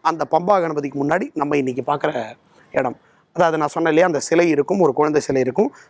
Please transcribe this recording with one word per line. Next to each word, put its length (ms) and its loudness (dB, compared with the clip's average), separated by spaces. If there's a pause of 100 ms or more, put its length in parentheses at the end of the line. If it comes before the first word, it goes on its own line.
அந்த 300 -2
பம்பா 180 0
கணபதிக்கு 500 0
முன்னாடி 340 -2
நம்ம 240 -2
இன்னைக்கு 360 -2
பார்க்குற 320 -4 (460)
இடம். 260 -2 (360)
அதாவது 240 2
நான் 100 0
சொன்னேன் 240 0
இல்லையா, 220 4
அந்த 120 -4
சிலை 240 2
இருக்கும், 300 0
ஒரு 140 2
குழந்தை 280 2
சிலை 200 0
இருக்கும், 320 0 (160)